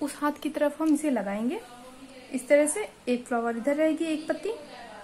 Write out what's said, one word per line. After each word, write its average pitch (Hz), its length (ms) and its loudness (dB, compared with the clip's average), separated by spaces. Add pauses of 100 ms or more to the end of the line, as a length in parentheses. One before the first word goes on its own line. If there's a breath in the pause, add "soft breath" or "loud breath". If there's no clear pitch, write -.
उस 285 140 -4
हाथ 294 280 -2
की 302 60 -2
तरफ 294 320 0
हम 320 120 4
इसे 302 180 2
लगाएंगे। 220 480 -2 (760)
इस 254 140 -6
तरह 294 200 8
से 427 200 -2 (200)
एक 247 200 0
फ्लावर 233 300 0
इधर 269 180 0
रहेगी, 311 300 2
एक 311 240 -2
पत्ती, 381 240 -4 (500)